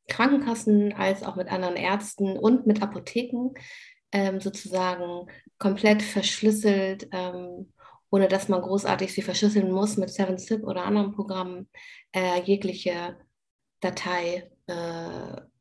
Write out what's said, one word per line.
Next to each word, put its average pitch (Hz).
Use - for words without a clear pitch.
Krankenkassen 220
als 196
auch -
mit 180
anderen 185
Ärzten 190
und 247
mit 214
Apotheken, 247
ähm, 190
sozusagen 180
komplett 208
verschlüsselt, 202
ähm, 180
ohne 196
dass 190
man 185
großartig 196
sie 202
verschlüsseln 202
muss 202
mit 185
Seven 190
Zip 214
oder 185
anderen 202
Programmen, 185
äh, 180
jegliche 180
Datei, 180
äh, 170